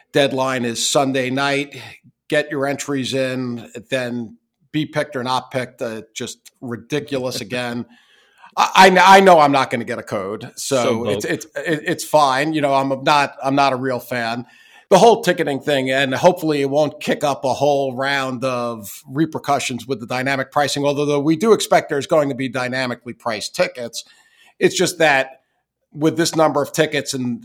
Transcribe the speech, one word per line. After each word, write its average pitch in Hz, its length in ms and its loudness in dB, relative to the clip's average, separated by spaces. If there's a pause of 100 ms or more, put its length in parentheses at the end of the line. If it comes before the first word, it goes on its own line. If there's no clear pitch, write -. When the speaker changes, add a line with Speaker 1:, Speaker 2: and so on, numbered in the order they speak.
(120)
Speaker 1:
deadline 131 540 0
is 117 240 -4
Sunday 135 400 0
night. 139 520 -4 (460)
Get 151 240 0
your 139 160 -2
entries 131 460 -4
in, 127 580 -4 (180)
then 120 500 -6 (340)
be 151 120 -2
picked 147 300 -6
or 123 80 -4
not 127 280 -2
picked. 127 300 -8
Uh, 110 200 -8 (120)
just - 460 -12
ridiculous 127 800 -6
<laughs> - 0 -
again. 120 460 -6 (720)
I, 190 360 6
I, 190 260 10
I - 20 -
know 180 180 8
I'm 143 140 6
not 131 160 0
gonna 120 160 -6
get 113 140 -6
a - 40 -12
code, 107 540 -8
so 131 260 0
Speaker 2:
So 120 260 0
Speaker 1:
it's, - 140 -2
Speaker 2:
dope. 175 100 -4
Speaker 1:
it's, - 120 -6
it, 151 400 -4
it's 156 180 -4
fine. 147 480 2
You 156 80 -2
know, 143 140 0
I'm 135 320 -2
not, 147 360 2
I'm 135 140 0
not 139 160 4
a 131 60 -2
real 127 240 -4
fan. 120 460 -6 (420)
The 185 100 6
whole 226 240 6
ticketing 165 360 0
thing, 135 300 -2
and 131 240 0
hopefully 156 480 2
it 139 80 -2
won't 147 320 0
kick - 220 -2
up 143 220 -2
a 127 80 0
whole 139 420 0
round 131 480 -2
of 120 640 -6
repercussions 135 800 -4
with 127 120 -6
the 117 60 -12
dynamic 131 460 -4
pricing, 143 340 -2
although, 143 200 0
though 143 140 0
we 151 160 0
do 214 180 2
expect - 360 2
there's 139 160 -4
going 151 240 2
to 135 60 -6
be 135 120 -6
dynamically 123 640 -6
priced 110 420 -8
tickets. 123 480 -6 (560)
It's 180 180 2
just 180 220 0
that 151 420 2 (500)
with 151 240 0
this 160 200 -2
number 151 260 4
of 143 120 -6
tickets 151 420 -2
in 123 300 -6